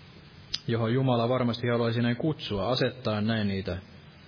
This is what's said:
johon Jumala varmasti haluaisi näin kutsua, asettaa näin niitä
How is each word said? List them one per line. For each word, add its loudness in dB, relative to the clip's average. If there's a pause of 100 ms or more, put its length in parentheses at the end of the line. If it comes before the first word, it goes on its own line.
(680)
johon 0
Jumala 2
varmasti 0
haluaisi 2
näin 2
kutsua, -2
asettaa 0
näin 2
niitä -2 (500)